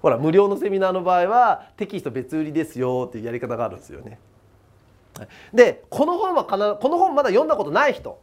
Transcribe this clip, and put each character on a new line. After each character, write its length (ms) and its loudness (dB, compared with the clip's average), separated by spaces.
ほ 80 4
ら、 80 2
無 140 0
料 160 6
の 100 -2
セ 140 -4
ミ 80 -2
ナ 100 2
ー 20 -2
の 120 -4
場 160 2
合 80 2
は、 500 2
「テ 80 -6
キ 140 -10
ス 40 -12
ト 80 -6
別 260 -8
売 80 -2
り 80 -10
で 120 -2
す 140 -12
よ」 300 -2
っ 20 -16
て 80 -12
い 20 -10
う 40 -10
や 60 -8
り 80 -6
方 160 -6
が 100 -4
あ 40 -6
る 60 -12
ん 40 -20
で 60 -20
す 60 -20
よ 100 -16
ね。 180 -20
は 60 -16
い。 20 -20
で、 360 6
こ 160 0
の 120 -2
本 160 -2
は 120 0
か 120 -4
な-、 180 0
こ 140 -4
の 80 0
本 160 2
ま 100 2
だ 60 0
読 160 4
ん 20 -6
だ 80 2
こ 80 -4
と 80 -6
な 160 2
い 60 0
人 300 -12